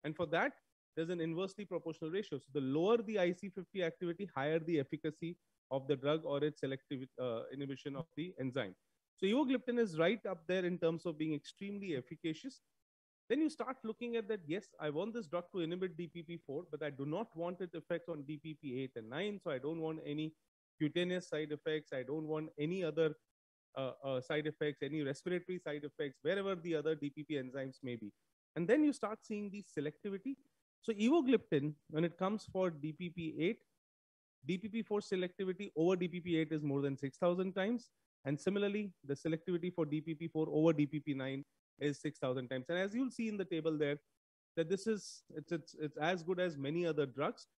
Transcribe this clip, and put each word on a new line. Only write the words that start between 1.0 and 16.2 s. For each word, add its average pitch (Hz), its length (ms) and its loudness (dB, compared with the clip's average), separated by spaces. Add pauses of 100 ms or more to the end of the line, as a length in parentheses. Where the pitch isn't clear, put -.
an 180 100 -2
inversely 180 460 -2
proportional 160 440 -4
ratio. 185 280 -4
So - 160 -12
the 147 80 2
lower 160 340 4
the 220 220 0
I 180 140 4
C 190 180 -6
fifty 185 340 -4
activity, 170 500 -4
higher 151 240 2
the 160 220 2
efficacy 160 560 -4 (340)
of 135 160 -2
the 147 80 4
drug 143 300 2
or 143 180 0
its 151 180 0
selective, 135 400 -4 (200)
uh, 120 220 0 (100)
inhibition 139 440 -6
of 131 100 -6 (100)
the 180 240 -6
enzyme. 123 340 -2 (440)
So 190 80 2
evogliptin 247 520 4
is 190 200 2
right 185 280 4
up 185 220 -6
there 185 160 2
in 175 140 2
terms 165 260 2
of 156 140 -4
being 156 160 0
extremely 196 600 -6
efficacious. 160 680 -6 (680)
Then 277 140 4
you 311 80 2
start 254 340 -6
looking 233 320 -4
at 226 120 0
that, 214 180 0
yes, 175 220 -2 (120)
I 156 80 -2
want 175 240 -2
this 226 140 -4
drug 170 180 -2 (100)
to 185 60 0
inhibit 175 380 -2
D 175 80 -4
P 170 160 -12